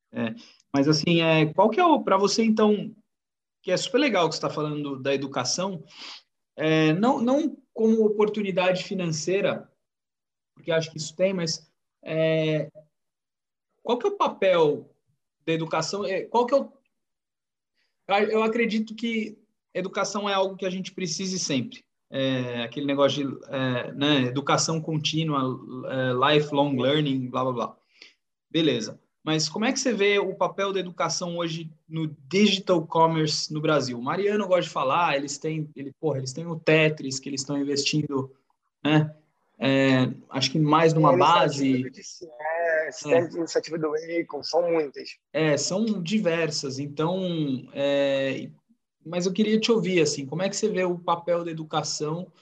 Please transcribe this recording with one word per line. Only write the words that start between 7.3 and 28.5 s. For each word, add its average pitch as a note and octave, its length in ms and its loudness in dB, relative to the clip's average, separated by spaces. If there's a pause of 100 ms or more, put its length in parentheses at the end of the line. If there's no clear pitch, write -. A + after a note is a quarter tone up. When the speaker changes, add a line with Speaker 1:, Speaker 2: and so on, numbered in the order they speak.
Speaker 1:
como A3 320 4
oportunidade G3 760 2
financeira, F3 880 -2 (840)
porque - 160 -14
acho D#3+ 220 0
que - 60 -14
isso - 180 -10
tem, F#3+ 180 2
mas, E3 380 -4 (320)
é, D#3+ 640 0 (1120)
qual B3 160 0
que - 80 -6
é G4+ 40 4
o G4+ 80 -6
papel F3 760 2 (520)
da E3 80 0
educação? D#3+ 520 -4
É, F#3 180 -2
qual A#3+ 220 2
que A#3+ 80 0
é C#4 40 6
o, - 160 -2 (1600)
eu A3 140 2
acredito A3 520 -2
que A3+ 420 -6 (360)
educação G3 560 -4
é G3+ 40 0
algo F#3+ 240 -2
que G3 80 -8
a F#3 40 -2
gente F#3 220 -8
precise F#3 480 -6
sempre. - 460 -4 (260)
É, B2+ 520 -4
aquele C#3+ 240 -8
negócio C#3 520 0
de, - 60 -20
é, C3 480 -4
né, C#3 300 2
educação D3 580 0
contínua, D3+ 760 -2 (320)
é, C3 460 2
lifelong C#3+ 400 2
learning, C3+ 540 0
blá, B2+ 140 -2
blá, C3 100 -2
blá. - 240 -6 (720)
Beleza. B2+ 500 0 (240)